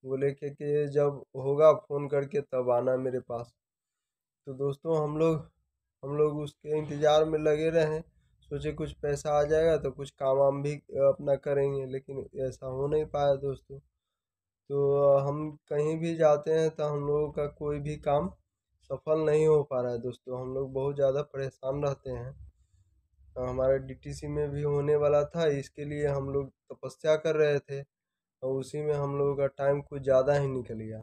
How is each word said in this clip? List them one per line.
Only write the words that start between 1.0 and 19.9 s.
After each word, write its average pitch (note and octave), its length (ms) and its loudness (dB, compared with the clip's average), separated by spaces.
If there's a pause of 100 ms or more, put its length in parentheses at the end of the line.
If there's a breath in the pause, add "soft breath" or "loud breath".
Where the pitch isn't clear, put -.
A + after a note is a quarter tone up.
होगा C#3+ 360 6
phone C#3+ 360 -2
करके C#3+ 320 -2
तब B2+ 300 -4
आना B2+ 260 2
मेरे B2+ 240 -2
पास।" A#2 340 -12 (920)
तो C#3 80 -10
दोस्तों, C#3+ 480 -2
हम D3+ 160 -4
लोग, D#3+ 340 0 (520)
हम C#3+ 120 -6
लोग D3+ 220 2
उसके D3 400 -6
इंतज़ार D3+ 460 2
में D#3 140 -2
लगे D#3 320 2
रहे, D#3+ 300 2 (400)
सोचे D3 320 -8
कुछ D3+ 200 -8
पैसा D3 480 0
आ - 20 4
जाएगा D#3 340 4
तो C#3 140 -2
कुछ C#3 200 -12
काम C3+ 260 2
वाम C#3 260 4
भी D3 120 -2
अपना C#3 600 2
करेंगे, C#3 520 0
लेकिन C3+ 500 -10
ऐसा C3 300 -6
हो C3 220 -4
नहीं D3+ 160 0
पाया C#3+ 300 4
दोस्तों। C3+ 440 -8 (920)
तो C#3+ 400 2 (100)
हम D3 320 -4
कहीं D3+ 480 -4
भी E3 180 -4
जाते D3+ 360 4
हैं D#3+ 180 2
तो D#3 140 -6
हम D3 220 -2
लोगों D3 260 -2
का D3 140 -4
कोई D3 320 -6
भी D3 180 -6
काम D3 320 -2 (540)
सफल D#3 480 -2
नहीं D#3 160 4
हो D3+ 160 6
पा B2+ 200 -2
रहा B2 100 -2